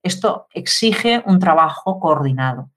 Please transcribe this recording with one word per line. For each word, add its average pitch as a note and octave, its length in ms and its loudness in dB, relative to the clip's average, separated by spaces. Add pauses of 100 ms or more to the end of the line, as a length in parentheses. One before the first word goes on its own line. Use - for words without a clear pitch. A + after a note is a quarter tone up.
esto - 480 -4
exige A#3 720 0
un F#3 140 4
trabajo F3 600 2
coordinado C3+ 760 -2